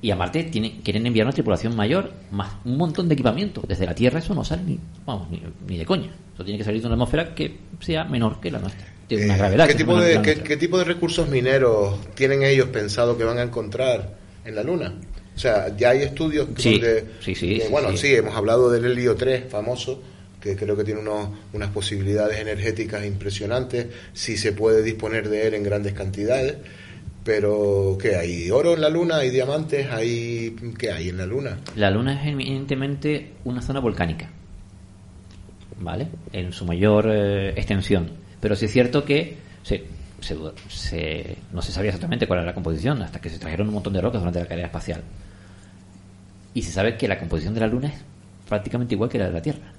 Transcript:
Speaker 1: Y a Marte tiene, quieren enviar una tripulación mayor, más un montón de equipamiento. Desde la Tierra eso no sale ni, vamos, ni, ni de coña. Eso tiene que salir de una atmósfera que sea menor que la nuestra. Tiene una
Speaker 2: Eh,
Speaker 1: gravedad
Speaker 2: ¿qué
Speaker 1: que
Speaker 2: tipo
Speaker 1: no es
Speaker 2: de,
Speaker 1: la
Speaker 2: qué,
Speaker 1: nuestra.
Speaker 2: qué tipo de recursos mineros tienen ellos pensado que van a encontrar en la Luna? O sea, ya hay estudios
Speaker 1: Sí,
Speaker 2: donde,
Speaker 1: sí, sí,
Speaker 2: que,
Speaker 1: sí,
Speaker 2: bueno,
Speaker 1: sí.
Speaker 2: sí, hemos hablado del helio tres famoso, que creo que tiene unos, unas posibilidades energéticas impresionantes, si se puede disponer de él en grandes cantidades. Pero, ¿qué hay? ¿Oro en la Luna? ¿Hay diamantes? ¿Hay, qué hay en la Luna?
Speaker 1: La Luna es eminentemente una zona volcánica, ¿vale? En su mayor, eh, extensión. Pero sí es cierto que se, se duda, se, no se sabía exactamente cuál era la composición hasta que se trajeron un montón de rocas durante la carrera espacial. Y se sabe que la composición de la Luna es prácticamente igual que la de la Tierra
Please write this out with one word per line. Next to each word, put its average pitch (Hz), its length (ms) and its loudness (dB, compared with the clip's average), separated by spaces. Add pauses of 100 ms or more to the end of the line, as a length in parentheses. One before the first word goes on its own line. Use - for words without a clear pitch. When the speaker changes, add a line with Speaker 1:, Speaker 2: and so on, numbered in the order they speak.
Speaker 1:
Y 107 100 0
a 95 40 2
Marte 90 280 -2
tiene, 113 400 -4
quieren 107 240 0
enviar 110 180 4
una 135 80 0
tripulación 113 420 0
mayor, 123 360 0 (200)
más 98 200 -4 (140)
un 127 120 0
montón 170 300 0
de 160 80 6
equipamiento. 107 520 0
Desde 95 180 0
la 85 100 -2
Tierra 127 240 4
eso 170 160 -2
no 131 80 0
sale 170 200 -2
ni, 175 160 -2 (260)
vamos, 95 260 -6
ni, 82 100 -8 (260)
ni 92 100 -4
de 82 80 -4
coña. - 240 0 (260)
Eso 90 80 -12
tiene 101 140 -6
que 107 80 -4
salir 107 160 0
de 120 60 -4
una 113 80 2
atmósfera 147 380 0
que - 240 -4 (220)
sea 160 240 -2
menor 117 360 0
que 87 120 -4
la 113 80 -4
nuestra. 95 260 -8 (220)
Tiene 104 180 2
una 101 100 4
Speaker 2:
Eh, - 20 4
Speaker 1:
gravedad 104 300 6
Speaker 2:
¿qué 147 60 6
Speaker 1:
que 127 40 4
Speaker 2:
tipo - 160 4
Speaker 1:
no 175 80 6
es 175 60 6
Speaker 2:
de, 165 80 8
Speaker 1:
la - 60 4
Speaker 2:
qué, - 100 4
Speaker 1:
nuestra. 151 160 0
Speaker 2:
qué 147 100 0
tipo 175 200 2
de 180 60 4
recursos 170 460 0
mineros 120 680 4 (180)
tienen 135 280 4
ellos 135 260 6
pensado 113 480 2
que 117 60 0
van 117 160 2
a 120 40 0
encontrar 117 720 -2 (300)
en 110 100 -10
la 104 80 -2
Luna? 143 300 -2 (420)
O - 40 -8
sea, 101 380 2
ya 120 140 6
hay 135 100 6
estudios 147 460 0 (100)
Speaker 1:
Sí, 113 160 6
Speaker 2:
donde, 110 320 4 (160)
Speaker 1:
sí, - 140 -4
sí, 95 240 0
Speaker 2:
que, 113 60 0
Speaker 1:
sí, 107 60 0
Speaker 2:
bueno, 131 200 2
Speaker 1:
sí. 98 60 0
Speaker 2:
sí, 139 180 6
hemos 113 200 2
hablado 117 360 4
del 120 140 2
helio 123 300 2
tres 123 340 0
famoso, 123 520 -6 (400)
que 98 140 -4
creo 101 200 0
que 104 80 0
tiene 107 160 -4
unos, 107 300 -4 (240)
unas 104 160 -4
posibilidades 104 680 0
energéticas 107 680 -4
impresionantes, 101 840 -4 (260)
si - 220 -6
se 107 160 0
puede 110 320 6
disponer 110 460 -2
de 107 180 2
él 110 60 2
en 104 100 -2
grandes 101 300 0
cantidades. 104 600 0 (680)
Pero, 101 800 2
¿qué 104 140 2
hay? 87 360 -2
¿Oro 151 220 4
en 160 80 0
la 151 80 4
Luna? 165 280 0
¿Hay 135 120 2
diamantes? 139 640 0
¿Hay, 117 640 -2 (220)
qué 113 140 -4
hay 82 180 -4
en 90 80 -6
la 92 80 -4
Luna? 117 340 -4 (160)
Speaker 1:
La 101 160 4
Luna 135 300 0
es 147 100 -2
eminentemente 139 1040 -2 (100)
una 123 180 -4
zona 135 200 -2
volcánica, 87 480 0 (1500)
¿vale? 90 280 -6 (240)
En 92 220 -6
su - 120 -8
mayor, 104 440 4
eh, 101 400 2
extensión. 95 600 0 (280)
Pero 104 160 0
sí 110 100 -2
es 101 60 -2
cierto 123 320 4
que 156 320 0 (260)
se, 98 220 -4 (380)
se - 140 -6
duda, 78 180 -10 (160)
se, 80 680 -6 (140)
no 87 100 -6
se - 100 -6
sabía 98 180 -2
exactamente 90 380 -2
cuál 90 120 2
era 85 80 -2
la 90 60 -4
composición 90 480 -2
hasta - 180 -8
que - 100 -10
se 80 100 -10
trajeron 85 280 -4
un 107 60 -4
montón 101 200 -4
de 95 80 0
rocas 113 200 0
durante 87 180 0
la 87 80 -4
carrera 85 200 -6
espacial. 82 360 -8 (1500)
Y 120 80 -2
se - 100 -6
sabe 110 260 2
que 123 100 0
la 98 120 0
composición 82 340 -2
de 113 60 -2
la 110 80 2
Luna 127 220 0
es 143 60 -8 (520)
prácticamente 117 480 -2
igual 107 140 0
que - 100 -4
la 98 60 2
de 87 80 -2
la 85 80 -2
Tierra - 380 -6